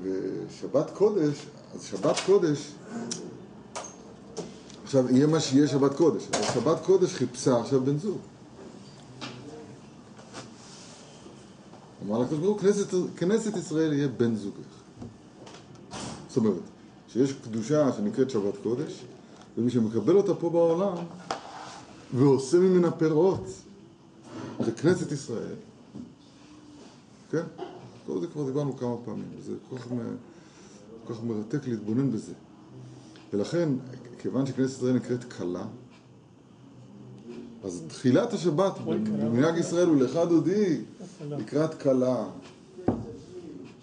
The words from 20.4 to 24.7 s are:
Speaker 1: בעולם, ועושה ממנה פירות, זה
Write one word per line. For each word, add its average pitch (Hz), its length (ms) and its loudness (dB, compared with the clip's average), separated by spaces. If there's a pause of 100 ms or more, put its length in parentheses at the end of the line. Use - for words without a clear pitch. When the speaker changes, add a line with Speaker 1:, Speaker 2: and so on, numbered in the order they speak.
Speaker 1:
בעולם, 170 440 2 (1200)
ועושה 135 440 6
ממנה 180 320 6
פירות, 160 560 2 (1160)
זה 113 80 0